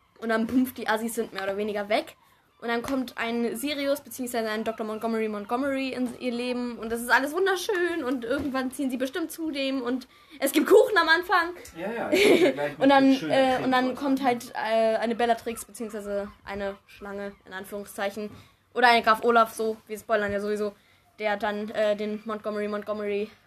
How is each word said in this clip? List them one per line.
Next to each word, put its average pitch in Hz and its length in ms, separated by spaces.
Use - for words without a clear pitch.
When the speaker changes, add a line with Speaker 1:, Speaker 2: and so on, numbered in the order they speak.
Speaker 1:
und 226 100
dann, 226 180
pumpf, 254 260
die 233 160
Assis 220 260
sind 226 180
mehr 190 100
oder 196 120
weniger 208 320
weg. 254 300
Und 233 60
dann 233 140
kommt 262 360
ein 233 380
Sirius 277 460
beziehungsweise 233 480
ein 220 160
Doktor 226 180
Montgomery 220 460
Montgomery 254 640
in 247 160
ihr 247 140
Leben 247 440
und 226 140
das 233 80
ist 240 100
alles 262 220
wunderschön 359 720
und 240 220
irgendwann 262 440
ziehen 262 220
sie 262 60
bestimmt 311 340
zu 320 180
dem 269 320
und 254 280
es 269 100
gibt 294 160
Kuchen 440 300
am 330 100
Anfang. 349 440
Speaker 2:
Ja, 330 120
ja, 233 200
das 381 100
ist 349 220
ja 285 100
gleich 285 220
Speaker 1:
<laughs> - 60
Und 269 100
dann, 269 160
Speaker 2:
eine 269 100
schöne - 180
Speaker 1:
äh, 262 300
und 262 80
dann 254 140
Speaker 2:
Trinkworte. 254 100
Speaker 1:
kommt 269 300
halt, 247 300
äh, 220 420
eine 226 180
Bellatrix 233 480
beziehungsweise 202 640
eine 202 320
Schlange, 202 460
in 190 80
Anführungszeichen, 202 760
oder 240 160
ein 233 140
Graf 220 200
Olaf, 233 300
so, 220 240
wir 214 100
spoilern 208 360
ja 202 80
sowieso, 208 340
der 208 200
dann, 208 320
äh, 208 260
den 214 300
Montgomery 208 420
Montgomery 208 600